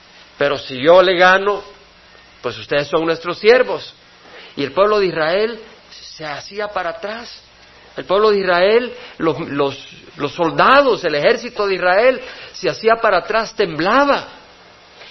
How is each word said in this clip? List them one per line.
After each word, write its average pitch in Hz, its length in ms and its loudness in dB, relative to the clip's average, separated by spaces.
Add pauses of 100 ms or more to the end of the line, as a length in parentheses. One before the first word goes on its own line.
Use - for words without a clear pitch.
(380)
Pero 143 200 0
si 131 260 -10
yo 175 180 8
le 180 140 2
gano, 190 480 2 (760)
pues 113 160 -8
ustedes 143 320 -4
son 165 160 0
nuestros 165 340 -4
siervos". 208 540 2 (640)
Y 139 60 -4
el 127 100 -6
pueblo 208 260 2
de 196 60 0
Israel 180 560 -2 (280)
se - 360 -18
hacía 196 420 -10
para 185 220 -6
atrás. 214 520 -12 (560)
El 135 80 -10
pueblo 208 260 4
de 202 80 2
Israel, 196 560 2 (220)
los, 151 200 -2 (120)
los, 139 280 -2 (380)
los 143 160 -6
soldados, 185 720 2
el 156 120 -2
ejército 214 520 -2
de 196 80 -2
Israel, 196 460 2 (320)
se 175 160 -6
hacía 220 260 2
para 214 220 2
atrás, 214 360 -4
temblaba, 202 760 0 (840)